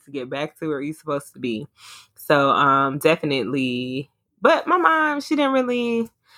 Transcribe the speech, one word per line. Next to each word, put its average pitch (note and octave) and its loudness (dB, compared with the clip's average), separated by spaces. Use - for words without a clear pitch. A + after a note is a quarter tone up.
to C#3+ -20
get C3 -10
back C#3+ -8
to D#3+ -8
where C#3+ -4
you D3 -6
supposed C#3+ -8
to B2+ -20
be. A#2+ -6
So, C#3+ 2
um, C#3 2
definitely, C3 -2
but C#4+ 2
my F4 2
mom, D#4 2
she D#4 -4
didn't C#4 2
really, A#3+ 0